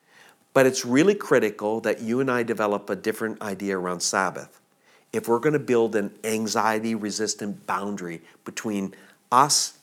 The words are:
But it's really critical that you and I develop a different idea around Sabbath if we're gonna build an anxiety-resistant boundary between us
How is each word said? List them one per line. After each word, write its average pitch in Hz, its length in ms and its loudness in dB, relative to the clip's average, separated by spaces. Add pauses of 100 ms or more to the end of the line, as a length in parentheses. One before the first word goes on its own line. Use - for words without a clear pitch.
(540)
But 131 140 6
it's 127 180 0
really 147 300 4
critical 110 680 0
that 107 180 0
you 117 200 -2
and 135 100 0
I 120 140 0
develop 107 480 -2
a 101 40 0
different 110 460 -4
idea 98 340 -4
around 90 260 -4
Sabbath 92 600 -2 (500)
if 110 160 -4
we're 117 120 2
gonna 151 180 2
build 117 380 2
an 101 180 -2 (100)
anxiety-resistant 110 1400 -2
boundary 92 560 -6 (240)
between 98 480 -6 (380)
us 139 520 2